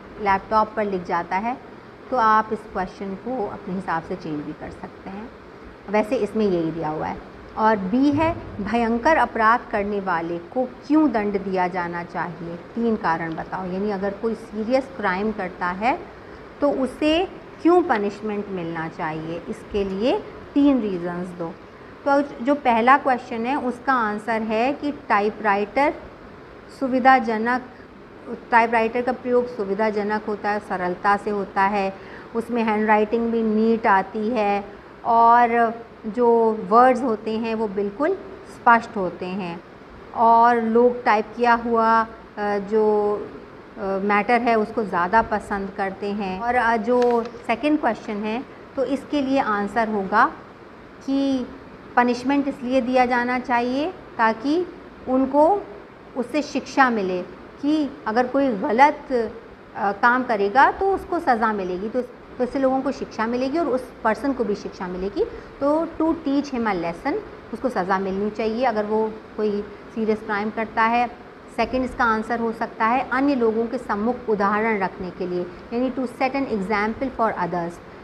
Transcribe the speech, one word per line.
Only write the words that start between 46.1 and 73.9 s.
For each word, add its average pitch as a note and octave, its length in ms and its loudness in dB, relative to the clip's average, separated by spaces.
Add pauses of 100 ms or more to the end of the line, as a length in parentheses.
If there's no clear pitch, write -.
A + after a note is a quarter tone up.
और, A#3+ 140 0
अ, A#3 220 4
जो A#3+ 460 2
second C#4+ 560 0
question A3 340 -2
है A#3 300 -4 (320)
तो C4+ 100 -2
इसके C#4 360 -2
लिए C4+ 180 2
answer G#3 480 0
होगा G#3 380 2 (800)
कि C4+ 400 0 (500)
punishment B3+ 520 2
इसलिए C4 340 0
दिया B3+ 240 2
जाना B3 340 0
चाहिए B3+ 540 0 (240)
ताकि C4 480 0 (420)
उनको C#4+ 540 4 (560)
उससे C#4 240 -2
शिक्षा C#4 480 2
मिले F#3 320 -2 (400)
कि D4 280 0 (180)
अगर A#3+ 200 2
कोई C#4 200 2
गलत, B3 840 2 (440)
अ, G3+ 160 0
काम B3 320 4
करेगा A#3+ 480 4
तो G4 240 0
उसको E4+ 240 -4
सज़ा A#3 340 2
मिलेगी, F#3+ 360 -4
तो, B3 120 -2 (360)
तो B3+ 60 -2
इससे B3 160 -2
लोगों C4 220 2
को C4+ 100 -2
शिक्षा - 360 -4
मिलेगी C4 300 -2
और E4+ 100 0
उस B3+ 240 -2 (120)
पर्सन A#3 300 0
को A#3+ 100 -2
भी G3+ 120 -2
शिक्षा F#3+ 320 -8
मिलेगी। F#3+ 380 -4 (380)
तो D#4 220 2
to D#4+ 160 -6
teach C#4+ 440 0 (100)
him A#3 120 -2
a G3+ 80 0
lesson, E3+ 380 -4 (400)
उसको B3 160 -2
सज़ा F#3+ 300 0
मिलनी G3 300 -2
चाहिए A3+ 360 -2
अगर G#3+ 200 0
वो A3 260 0 (260)
कोई G#3 240 0 (340)
serious A3 240 0
crime G#3+ 300 -4
करता A3 340 -2
है। A#3 240 2 (500)
second A#3+ 260 0
इसका B3 200 -2
answer A3+ 360 0
हो A#3 120 -2
सकता A3+ 340 -2
है B3+ 240 2
अन्य C#4 260 2
लोगों A3+ 300 2
के A#3+ 120 -4
सम्मुख A#3 380 -2 (140)